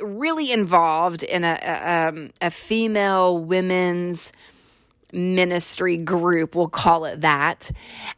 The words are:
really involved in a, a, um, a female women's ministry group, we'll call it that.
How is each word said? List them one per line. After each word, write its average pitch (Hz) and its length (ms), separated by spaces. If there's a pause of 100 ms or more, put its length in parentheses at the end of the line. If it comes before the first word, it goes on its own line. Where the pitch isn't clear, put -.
really 269 500
involved 170 680
in 175 220
a, 165 180
a, 165 480
um, 156 220 (100)
a 180 80
female 196 880
women's 180 960 (800)
ministry 180 880
group, 170 580
we'll 170 140
call 165 360
it 151 160
that. 151 480 (480)